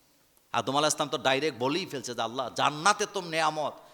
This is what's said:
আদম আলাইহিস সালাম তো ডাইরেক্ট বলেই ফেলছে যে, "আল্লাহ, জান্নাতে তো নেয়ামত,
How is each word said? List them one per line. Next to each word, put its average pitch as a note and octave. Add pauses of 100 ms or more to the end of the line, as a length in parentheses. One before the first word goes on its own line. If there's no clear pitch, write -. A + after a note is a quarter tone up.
(520)
আদম C3
আলাইহিস D3+
সালাম D3
তো D#3
ডাইরেক্ট C3+
বলেই D3+
ফেলছে B2
যে, A#2
"আল্লাহ, A2+
জান্নাতে D#3
তো G3
নেয়ামত, D#3 (200)